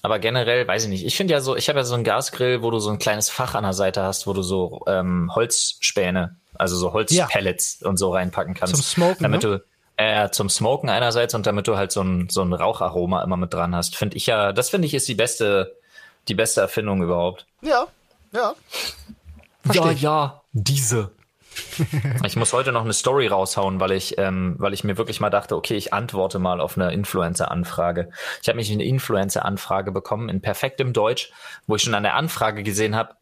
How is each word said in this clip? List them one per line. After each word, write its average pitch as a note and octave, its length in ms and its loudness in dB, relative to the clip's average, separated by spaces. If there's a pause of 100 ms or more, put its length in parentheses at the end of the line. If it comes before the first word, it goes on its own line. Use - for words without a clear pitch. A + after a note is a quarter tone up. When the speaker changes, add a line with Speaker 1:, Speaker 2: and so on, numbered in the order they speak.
Speaker 1:
Aber A2 180 0
generell, A#2+ 460 2
weiß G#2+ 180 0
ich G#2+ 60 -4
nicht. F#2+ 160 -4
Ich A#2+ 120 -2
find F#3+ 120 0
ja C#3+ 120 4
so, C3 160 -2
ich - 100 -2
hab D3 80 0
ja C3+ 80 2
so B2 100 -2
einen A#2 120 -2
Gasgrill, B2+ 560 0
wo A#2 100 0
du A2+ 80 2
so G#2 100 0
ein G#2 100 -2
kleines G#2+ 300 0
Fach - 240 -4
an G#2 100 0
der F#2+ 100 0
Seite F#2+ 280 0
hast, F#2+ 260 -2
wo G2+ 40 -2
du F#2+ 120 0
so, F#2 440 -2
ähm, F2+ 480 2
Holzspäne, F#2 1000 0 (200)
also F2+ 200 0
so F2+ 100 0
Speaker 2:
Ja. - 60 -2
Speaker 1:
Holzpellets G#2+ 920 0
und F#2+ 140 0
so F#2 160 2
reinpacken F2+ 400 -2
kannst. F#2 220 -2
Speaker 2:
Zum C#3 80 2
Smoken, F3 400 2
Speaker 1:
Damit C#3 200 2
Speaker 2:
ne? G2 180 0 (360)
Speaker 1:
du, G#2+ 40 2
äh, G#2 300 2
zum G2+ 160 -2
Smoken B2+ 420 0
einerseits A#2 440 2
und G#2+ 120 -2
damit G#2 220 0
du A2 80 2
halt G2 160 -2
so G2 100 -2
ein, F2+ 280 0
so G2 140 0
ein F2+ 100 0
Raucharoma F2+ 680 0
immer F2+ 120 -2
mit F2 180 -4
dran F2 220 -2
hast. E2+ 220 -4
Find G#2 180 -2
ich - 100 -6
ja, G#2 280 2
das A#2+ 160 0
find F3+ 160 0
ich C#3+ 80 -2
ist C3+ 160 -2
die A#2 60 -4
beste, G2+ 600 0 (540)
die G#2 60 0
beste A2 260 2
Erfindung G2 420 0
überhaupt. F2 420 0 (160)
Speaker 2:
Ja, C#4+ 260 2 (440)
ja. A3+ 220 0 (1120)
Speaker 1:
Ja, C3+ 80 4
Speaker 2:
Versteh E3 180 6
ich. C3+ 100 0
Speaker 1:
ja, D3+ 400 0 (120)
diese. A#2 580 0 (420)
Speaker 2:
<laughs> B2+ 720 -2
Speaker 1:
Ich - 120 -2
muss A2+ 160 2
heute C3 180 2
noch A2+ 140 0
eine A2 80 0
Story C3 340 2
raushauen, F#2+ 540 2
weil F#2+ 100 2
ich, - 260 -2
ähm, F#2 400 0
weil G2 160 0
ich G2 120 -6
mir G2 120 0
wirklich A2+ 220 -2
mal G#2 100 0
dachte, G2 280 0
okay, - 180 -2
ich - 180 -4
antworte G2+ 460 -2
mal F2+ 220 0
auf - 160 -2
eine F2+ 160 2
Influencer-Anfrage. F2 1160 -2 (320)
Ich - 60 -2
hab - 80 2
mich G#2+ 160 -4
eine G#2 140 0
Influencer-Anfrage G2 1080 0
bekommen G#2+ 380 -4
in - 120 -2
perfektem C3 520 -2
Deutsch, A2+ 360 0 (380)
wo G#2+ 80 2
ich G#2 60 0
schon A#2 120 2
an G#2 100 0
der G2+ 120 2
Anfrage A2 480 0
gesehen G#2+ 320 0
hab - 260 -2